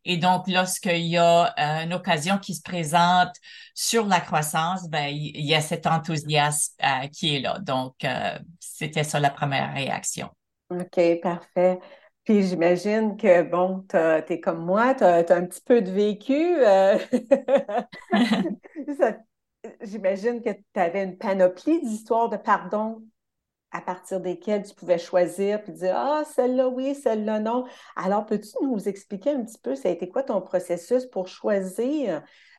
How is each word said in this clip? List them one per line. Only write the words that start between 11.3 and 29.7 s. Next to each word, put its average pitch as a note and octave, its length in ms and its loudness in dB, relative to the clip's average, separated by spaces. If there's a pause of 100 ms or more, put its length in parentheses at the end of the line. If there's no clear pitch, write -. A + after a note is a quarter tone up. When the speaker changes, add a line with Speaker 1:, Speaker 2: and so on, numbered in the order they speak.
Speaker 2:
Puis G3+ 240 4
j'imagine F3+ 680 0
que, F#3 240 6
bon, F#3 480 0
t'as, D#3+ 320 4
t'es E3 180 -4
comme E3 240 -2
moi, G#3+ 300 2
t'as, F3+ 300 6
t'as F3 140 4
un F3 80 -2
petit - 160 -12
peu A#3+ 200 4
de F#3 80 -4
vécu, G#3+ 680 0
euh. G3 400 6 (120)
<laughs> C4+ 1000 0
Speaker 1:
<laughs> B3 840 -2
Speaker 2:
Ça, A#3+ 200 2 (640)
j'imagine G3+ 600 -4
que A3+ 100 -2 (200)
t'avais F#3+ 320 -2
une F#3 140 -8
panoplie F#3+ 640 2
d'histoires A3+ 480 0
de G#3+ 80 -4
pardon G#3+ 640 -2 (720)
à E3+ 100 -8
partir F#3 380 -8
desquelles F#3 440 -4
tu - 120 -18
pouvais E3+ 240 0
choisir G3 640 -2
puis F3 100 -14
dire, « F3+ 220 -2
Ah, D4+ 280 0 (120)
celle-là B3+ 320 2
oui, C4 260 -2
celle-là G#3+ 460 -2
non. » A#3+ 260 -2 (300)
Alors, G3+ 300 -2
peux-tu G#3+ 240 -4 (120)
nous B3 260 -2
expliquer G3 440 -4
un C4 120 -2
petit - 160 -14
peu, C4 160 -6